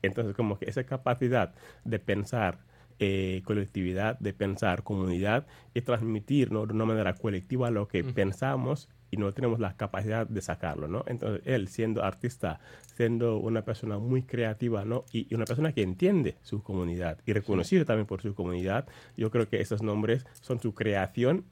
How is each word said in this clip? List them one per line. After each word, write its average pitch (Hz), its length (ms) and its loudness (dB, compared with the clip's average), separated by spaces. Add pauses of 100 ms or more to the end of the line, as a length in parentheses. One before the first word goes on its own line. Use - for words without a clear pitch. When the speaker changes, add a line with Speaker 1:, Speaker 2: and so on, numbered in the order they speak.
Speaker 1:
Entonces, 98 320 0
como 104 240 0
que - 100 -8
esa 127 160 -2
capacidad 123 720 0 (300)
de 113 140 -2
pensar, 101 600 0 (400)
eh, 95 460 0
colectividad, 98 720 -2
de 101 140 -4
pensar 95 520 0
comunidad 98 600 0 (280)
y - 60 -2
transmitir, 113 720 0
¿no? 107 140 -2
De 107 80 -2
una 110 100 2
manera 107 300 2
colectiva 117 560 -2
lo 104 180 0
que 90 140 0
Speaker 2:
Ujú. 127 100 -4
Speaker 1:
pensamos 131 760 0 (220)
y - 80 -4
no 98 160 0
tenemos 117 260 0
la 90 160 -2
capacidad 104 500 -2
de 107 140 -4
sacarlo, 78 480 -4
¿no? 101 180 -2
Entonces, 110 380 -4
él 117 240 0
siendo 110 340 -2
artista, 98 580 -4 (360)
siendo 117 420 2
una 110 240 0
persona 107 360 -4
muy 127 240 0
creativa, 113 640 -2
¿no? 120 260 -2
Y, 113 180 -2
y 110 40 -4
una 113 100 0
persona 143 280 0
que 113 100 2
entiende 131 600 2
su 101 200 -6
comunidad 87 640 -2
y 110 60 2
Speaker 2:
Sí. - 20 -
Speaker 1:
reconocido 101 500 4
también 110 220 2
por 98 160 -6
su 101 120 -4
comunidad, 92 520 -2 (300)
yo 110 140 0
creo 113 200 2
que 110 100 2
esos 110 220 -2
nombres 110 420 2 (160)
son 120 200 -4
su 110 140 -2
creación 110 760 2